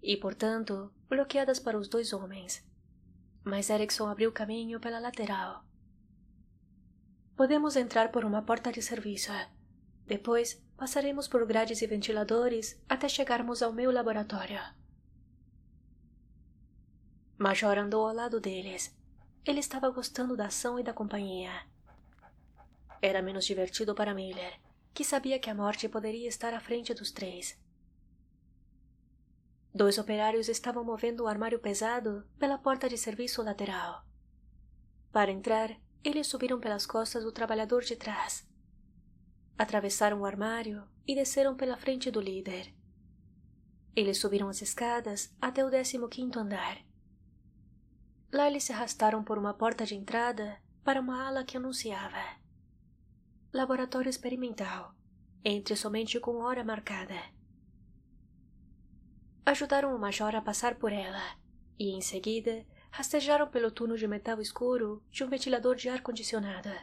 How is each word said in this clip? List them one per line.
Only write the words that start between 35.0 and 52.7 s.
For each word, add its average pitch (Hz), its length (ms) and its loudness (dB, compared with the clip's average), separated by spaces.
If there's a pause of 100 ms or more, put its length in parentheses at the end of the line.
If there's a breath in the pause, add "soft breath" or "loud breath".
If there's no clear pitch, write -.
Para 202 180 4
entrar, 220 440 0 (300)
eles 294 220 0
subiram 254 320 0
pelas 208 260 -2
costas 226 400 -2
do 220 80 -4
trabalhador 220 500 2
de 240 140 -4
trás. - 500 -4 (1080)
Atravessaram 208 640 2
o 202 60 0
armário 208 600 -2 (200)
e 277 80 2
desceram 269 420 4
pela 254 200 0
frente 254 340 -2
do 214 100 0
líder. 190 540 -6 (1200)
Eles 196 240 4
subiram 202 300 2
as 196 120 -6
escadas 233 800 -4
até 262 240 2
o 269 60 0
décimo 254 380 0
quinto 247 300 -4
andar. 202 460 -4 (1500)
Lá 285 140 6
eles 285 180 2
se - 80 -2
arrastaram 220 520 2
por 214 140 0
uma 202 160 0
porta 226 300 2
de 214 100 -6
entrada 214 640 -2 (240)
para 269 160 4
uma 254 260 -2
ala 269 180 -2
que 262 120 -8
anunciava: 208 840 -6 (1120)